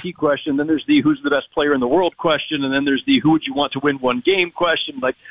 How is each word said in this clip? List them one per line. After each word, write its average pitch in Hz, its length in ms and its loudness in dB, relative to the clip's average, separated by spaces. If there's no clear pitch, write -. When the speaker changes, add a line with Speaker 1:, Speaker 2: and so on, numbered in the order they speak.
Speaker 1:
P 180 60 -8
Speaker 2:
Yeah. 175 40 -6
Speaker 1:
question, 143 440 -2
then 147 100 -2
there's 156 200 -2
the 147 160 4
who's 147 220 0
the 143 60 -4
best 139 220 -2
player 147 220 0
in 135 60 0
the 123 80 0
world 170 280 0
question, 147 480 -2
and 135 80 -2
then 139 120 0
there's 139 220 0
the 135 140 4
who 151 100 4
would 160 140 4
you 135 100 -8
want 143 180 -2
to 139 80 -6
win 143 160 0
one 123 280 -2
game 180 260 2
question. 156 500 -4
Like, 127 160 -2